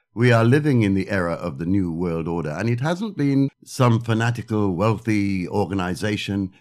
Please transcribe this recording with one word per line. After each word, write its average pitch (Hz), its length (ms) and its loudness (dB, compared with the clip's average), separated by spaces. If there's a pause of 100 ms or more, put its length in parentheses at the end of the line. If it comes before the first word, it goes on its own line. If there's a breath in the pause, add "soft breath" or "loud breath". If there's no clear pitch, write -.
(140)
We 120 200 4
are 113 100 6
living 135 380 4
in 98 120 4
the 95 160 -2
era 90 240 0
of 78 240 -6
the 82 80 -6
New 92 280 0
World 82 340 -4
Order, 85 220 -4
and 92 200 -4
it 120 120 -2
hasn't 180 340 -4
been 139 340 2 (140)
some 120 380 2
fanatical, 113 760 -2
wealthy 101 720 0
organization. 98 1120 -4